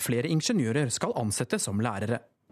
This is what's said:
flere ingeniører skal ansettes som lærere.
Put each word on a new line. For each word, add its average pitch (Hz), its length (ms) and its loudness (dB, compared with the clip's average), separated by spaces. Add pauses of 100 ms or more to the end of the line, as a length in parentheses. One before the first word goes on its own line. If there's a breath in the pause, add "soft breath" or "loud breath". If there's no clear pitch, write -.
flere 127 320 0
ingeniører 147 560 2
skal - 240 -2
ansettes 123 560 -2
som 104 160 0
lærere. 107 380 -2 (300)